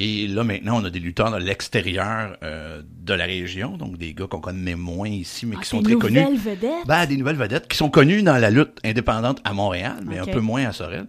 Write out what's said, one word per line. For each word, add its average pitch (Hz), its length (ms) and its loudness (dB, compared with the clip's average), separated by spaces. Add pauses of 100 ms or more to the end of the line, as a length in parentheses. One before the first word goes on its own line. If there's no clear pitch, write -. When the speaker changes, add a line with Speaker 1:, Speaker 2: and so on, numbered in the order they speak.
Speaker 1:
Et 104 280 -2
là, 101 160 0
maintenant, 110 360 0
on 101 40 -2
a 92 60 -4
des 90 100 -6
lutteurs 90 320 0
de 101 120 -2
l'extérieur, 98 1000 -2
euh, 78 440 -10
de 85 260 -6
la 85 100 0
région, 92 520 -6
donc 95 220 -8
des 82 160 -8
gars 95 140 -6
qu'on 82 120 -8
connaît 90 360 -4
moins 87 320 -4
ici, 101 360 -6
mais 110 140 -4
Speaker 2:
Ah, 98 40 -8
Speaker 1:
qui - 60 -6
sont - 140 0
Speaker 2:
des 214 140 6
Speaker 1:
très 233 40 4
connus. - 200 6
Speaker 2:
nouvelles 277 180 4
vedettes ? 220 480 -4
Speaker 1:
Ben, 165 200 4
des 139 100 0
nouvelles 139 200 0
vedettes 123 320 -2
qui - 80 -2
sont 156 140 2
connues 165 320 8
dans 160 140 6
la 113 140 6
lutte 139 340 4
indépendante 117 600 0
à 101 80 -4
Montréal, 98 440 -2 (100)
mais 90 140 -6
Speaker 2:
Ok. 92 80 -6
Speaker 1:
un 190 40 -4
peu 123 80 0
moins 113 260 0
à 104 60 -4
Sorel. 87 360 -8